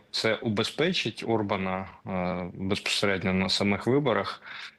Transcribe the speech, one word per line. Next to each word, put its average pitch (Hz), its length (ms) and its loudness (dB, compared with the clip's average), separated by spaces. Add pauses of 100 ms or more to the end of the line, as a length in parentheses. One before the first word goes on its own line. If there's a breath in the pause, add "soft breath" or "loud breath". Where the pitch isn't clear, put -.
(100)
це 110 240 2
убезпечить 117 920 -2
Орбана, 95 600 0 (200)
е, 90 380 -2 (100)
безпосередньо 95 800 0
на 92 140 2
самих 101 380 2
виборах? 120 560 2 (360 loud breath)